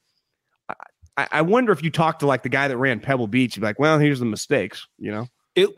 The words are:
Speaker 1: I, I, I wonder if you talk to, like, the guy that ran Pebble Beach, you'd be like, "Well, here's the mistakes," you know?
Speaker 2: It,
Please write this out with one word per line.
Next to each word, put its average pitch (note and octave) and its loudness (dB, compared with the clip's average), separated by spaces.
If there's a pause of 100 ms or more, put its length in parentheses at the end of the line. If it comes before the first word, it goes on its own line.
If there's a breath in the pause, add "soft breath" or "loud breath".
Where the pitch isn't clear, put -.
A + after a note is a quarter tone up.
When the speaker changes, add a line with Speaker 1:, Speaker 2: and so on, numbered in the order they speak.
(680)
Speaker 1:
I, - -10 (420)
I, C#3 -2
I D3+ 2
wonder G#3+ 2
if C#3+ 0
you D#3+ -2
talk D#3+ 0
to, D3 0
like, C3 0
the B2+ -4
guy C#3 0
that C3 -2
ran B2+ 0
Pebble C3 -2
Beach, A#2+ 0
you'd G2 -8
be A2 -2
like, G#2+ -2
"Well, D#3 4
here's D3 2
the A#2+ -2
mistakes," G#2+ -2 (120)
you G#2 -8
know? G#2+ -6 (280)
Speaker 2:
It, F#3+ 4